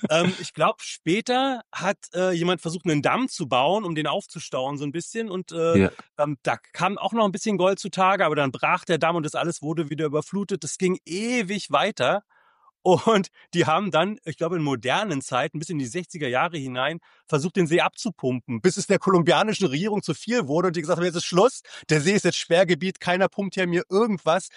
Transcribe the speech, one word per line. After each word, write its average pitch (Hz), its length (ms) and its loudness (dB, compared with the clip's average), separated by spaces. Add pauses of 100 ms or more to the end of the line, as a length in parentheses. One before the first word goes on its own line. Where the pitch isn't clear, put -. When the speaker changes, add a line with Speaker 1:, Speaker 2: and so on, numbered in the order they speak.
Speaker 1:
Ähm, 175 300 2
ich 175 160 -12
glaub, 175 280 0
später 247 800 -2 (100)
hat, 185 260 -4 (160)
äh, 185 180 0
jemand 175 280 0
versucht, 170 240 -6
einen 151 180 2
Damm 180 260 2
zu 147 200 -8
bauen, 151 360 2
um 170 100 -4
den 151 140 -4
aufzustauen 143 680 -6
so 139 80 -8
ein 143 80 -6
bisschen 214 380 -8
und, 180 220 -8
äh, 165 260 2
Speaker 2:
Ja. - 120 4 (280)
Speaker 1:
ähm, 147 240 0
da 123 140 -2 (160)
kam 190 260 -2
auch 190 140 -4
noch 226 120 2
ein 196 80 2
bisschen 202 260 -2
Gold 185 200 2
zutage, 190 480 2
aber 151 80 0
dann 143 160 2
brach 151 340 0
der 165 140 0
Damm 165 180 2
und 160 80 -2
das 151 120 -6
alles 156 260 -4
wurde 156 260 -4
wieder 151 180 -4
überflutet. 175 580 -4
Das - 140 -8
ging 180 280 2
ewig 214 640 -4
weiter. 156 520 2 (600)
Und 190 460 4 (240)
die 170 140 2
haben 175 240 2
dann, 180 340 2
ich 156 140 -10
glaube, 165 180 -2
in 160 60 -2
modernen 139 580 -2
Zeiten, 139 380 -4
bis 151 100 -8
in 160 100 -4
die 135 60 -2
sechziger 151 440 -8
Jahre 160 280 0
hinein, 135 440 -4 (280)
versucht, 156 280 -2
den 175 100 4
See 160 160 2
abzupumpen, 127 800 -4
bis 185 160 2
es 185 80 -4
der 190 120 2
kolumbianischen 180 680 2
Regierung 185 360 -2
zu 160 120 -4
viel 214 340 -2
wurde 175 200 0
und 165 80 -4
die 175 40 -4
gesagt 160 180 0
haben, 175 60 0
„Jetzt 170 120 -2
ist 165 100 -6
Schluss, 196 340 4 (300)
der 151 100 4
See 180 140 2
ist 196 100 2
jetzt 170 140 0
Sperrgebiet, 175 600 2
keiner 180 300 2
pumpt 196 280 -6
hier 185 100 0
mir 175 240 0
irgendwas, 190 680 0